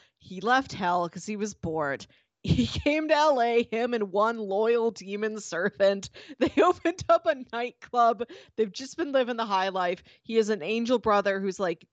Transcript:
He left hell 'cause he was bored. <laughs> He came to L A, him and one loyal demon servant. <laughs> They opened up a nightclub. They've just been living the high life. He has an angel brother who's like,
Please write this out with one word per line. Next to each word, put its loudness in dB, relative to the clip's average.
He -14
left 0
hell 0
'cause -14
he -6
was -6
bored. -4
<laughs> -20
He 2
came -2
to 4
L 4
A, 2
him -2
and -2
one 2
loyal 0
demon -6
servant. 0
<laughs> -18
They 2
opened 2
up 4
a 0
nightclub. 0
They've 0
just -14
been -4
living 2
the -2
high 2
life. -2
He -8
has 4
an -2
angel 0
brother 2
who's -4
like, -4